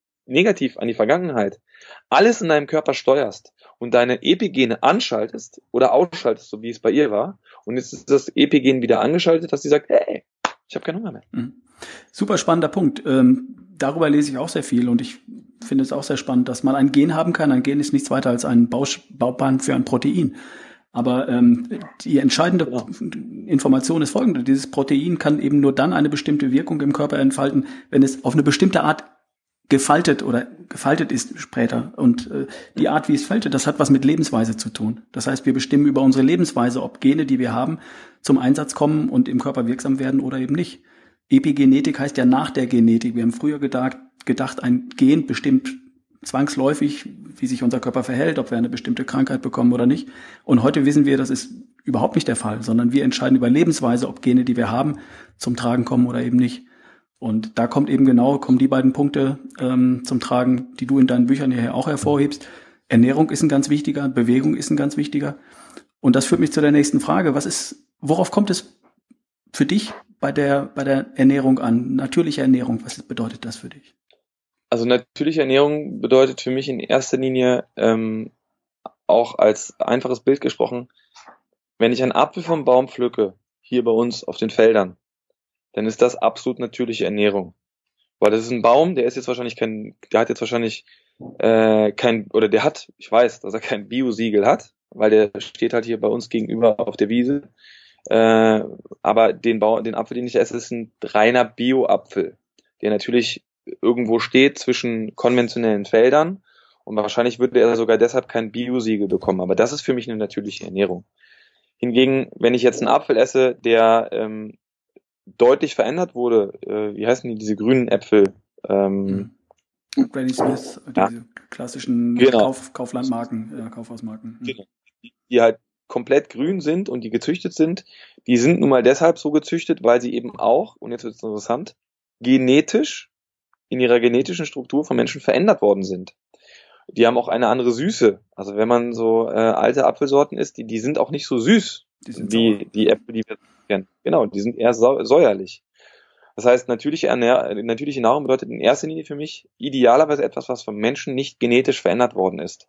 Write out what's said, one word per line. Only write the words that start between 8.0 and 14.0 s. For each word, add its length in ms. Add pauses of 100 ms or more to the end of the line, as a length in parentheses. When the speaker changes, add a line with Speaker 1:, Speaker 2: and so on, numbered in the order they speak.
Speaker 1:
das 260
Epigen 460
wieder 180
angeschaltet, 520
dass 100
sie 60
sagt, 200
„Hey, 340 (460)
ich 80
hab 80
keinen 140
Hunger 140
mehr.“ 100 (100)
Speaker 2:
Mhm. 300 (500)
Super 260
spannender 300
Punkt. 380
Ähm, 500 (200)
darüber 320